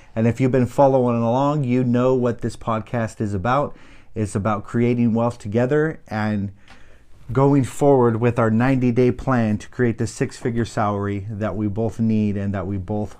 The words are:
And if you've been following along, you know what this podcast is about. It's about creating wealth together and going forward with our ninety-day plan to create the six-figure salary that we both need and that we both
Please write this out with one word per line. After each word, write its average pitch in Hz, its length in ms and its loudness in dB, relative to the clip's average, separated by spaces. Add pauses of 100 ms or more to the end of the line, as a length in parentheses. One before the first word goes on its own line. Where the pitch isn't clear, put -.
(140)
And 113 120 2
if 117 140 0
you've 131 100 2
been 123 160 2
following 127 560 2
along, 139 420 0
you 127 200 2
know 123 300 2
what 120 260 -2
this 113 160 -6
podcast 110 640 -6
is 107 120 -2
about. 117 440 -2 (380)
It's 107 200 -4
about 104 300 -2
creating 120 500 2
wealth 117 240 0
together 131 680 -2
and 107 440 -4 (800)
going 139 320 4
forward 120 560 4
with 120 180 2
our 113 120 2
ninety-day 123 640 2
plan 117 460 0
to - 100 -12
create 120 300 0
the 113 80 -2
six-figure 117 580 -4
salary 101 680 -4
that 104 240 -6
we 107 140 -2
both 107 320 -4
need 107 360 0
and 101 180 -4
that 92 120 -4
we 101 100 -4
both 104 440 -6